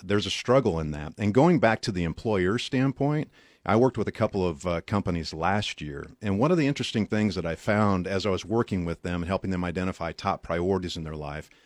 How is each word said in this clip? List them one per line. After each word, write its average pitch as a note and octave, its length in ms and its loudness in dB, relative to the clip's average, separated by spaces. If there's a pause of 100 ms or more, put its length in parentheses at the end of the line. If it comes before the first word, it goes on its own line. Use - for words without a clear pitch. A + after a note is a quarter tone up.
there's G2+ 240 0
a F#2 40 -4
struggle A#2+ 500 2
in D#2 100 -2
that. D2+ 260 -8
And G#2 160 0
going D3 280 6
back A2+ 220 2
to A2+ 100 -4
the F2+ 100 0
employer F#2 560 0
standpoint, C#3 720 -2 (340)
I G2+ 120 2
worked B2 200 4
with G#2 120 -2
a - 40 -6
couple G2+ 340 0
of, D#2+ 200 -2
uh, E2+ 160 0
companies F2 500 -2
last F#2 480 -2
year. D2 280 -10 (120)
And G2 180 -2
one C#3+ 120 4
of F3+ 80 4
the D3 80 2
interesting A#2+ 400 -2
things G#2+ 300 0
that E2 100 -4
I E2 80 -2
found G2+ 520 2
as G2 200 -2
I G2+ 40 2
was F#2 140 -2
working G2+ 400 0
with E2+ 180 -6
them F2 200 -2
and E2 60 -6
helping F#2+ 220 -2
them F2+ 140 -2
identify F2+ 480 -4
top - 300 -4
priorities F2 540 -2
in D#2+ 80 -8
their D#2 120 -8
life D2 320 -10 (180)